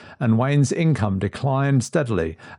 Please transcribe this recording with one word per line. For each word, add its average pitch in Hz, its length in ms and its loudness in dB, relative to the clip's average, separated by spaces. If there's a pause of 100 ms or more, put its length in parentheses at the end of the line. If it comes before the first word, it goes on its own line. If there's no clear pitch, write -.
(200)
and 113 180 2
Wayne's 139 340 2
income 110 480 0
declined 135 640 0
steadily 98 540 -2 (220)